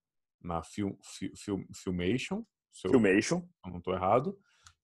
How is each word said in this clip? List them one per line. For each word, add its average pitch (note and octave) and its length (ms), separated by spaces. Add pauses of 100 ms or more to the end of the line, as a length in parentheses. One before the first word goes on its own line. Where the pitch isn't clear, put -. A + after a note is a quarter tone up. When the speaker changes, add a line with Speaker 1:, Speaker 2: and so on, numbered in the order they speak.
(420)
Speaker 1:
na E2 220
Fil-, - 400
Fil-, - 320
Fil-, G2 380
Filmation, G2 680 (300)
se - 140
eu F#2 40
Speaker 2:
Filmation. A2 560 (160)
Speaker 1:
não F2+ 160
tô F2+ 140
errado, A2+ 420 (480)